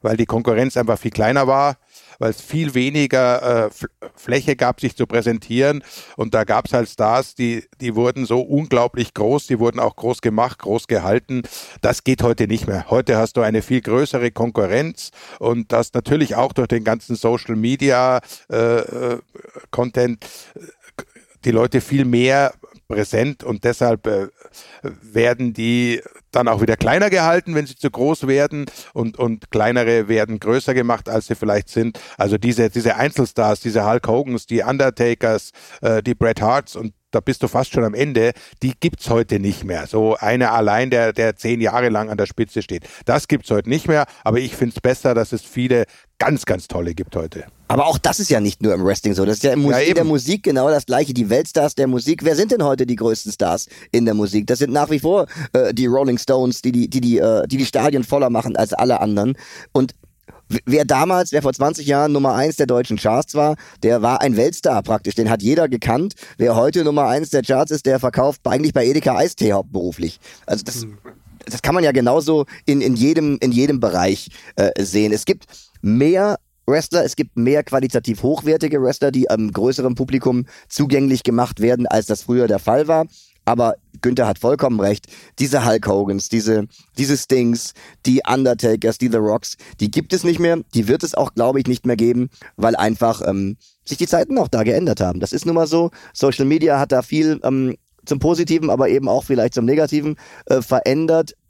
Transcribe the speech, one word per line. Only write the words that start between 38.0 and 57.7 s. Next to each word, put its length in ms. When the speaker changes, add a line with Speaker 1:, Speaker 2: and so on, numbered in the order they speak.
Speaker 1:
die 160
gibt's 300
heute 300
nicht 260
mehr. 220
So 300
einer 360
allein, 380
der, 240
der 220
zehn 260
Jahre 260
lang 220
an 80
der 80
Spitze 340
steht. 240
Das 200
gibt's 240
heute 200
nicht 180
mehr, 180
aber 160
ich 160
find's 260
besser, 340
dass 180
es 80
viele 440
ganz, 260
ganz 240
tolle 260
gibt 220
heute. 280
Speaker 2:
Aber 180
auch 100
das 240
ist 80
ja 120
nicht 220
nur 120
im 100
Wrestling 300
so. 100
Das 120
ist 80
ja 80
im 100
Mus-, 100
Speaker 1:
Ja, 60
Speaker 2:
in 160
der 80
Speaker 1:
eben. 60
Speaker 2:
Musik 340
genau 260
das 160
Gleiche. 300
Die 160
Weltstars 440
der 120
Musik. 380
Wer 120
sind 160
denn 120
heute 220
die 100
größten 360
Stars 360
in 120
der 100
Musik? 320
Das 120
sind 140
nach 180
wie 80
vor, 280
äh, 200
die 140
Rolling 320
Stones, 420
die 120
die, 160
die, 120
die, 180
äh, 280
die 100
die 100
Stadien 380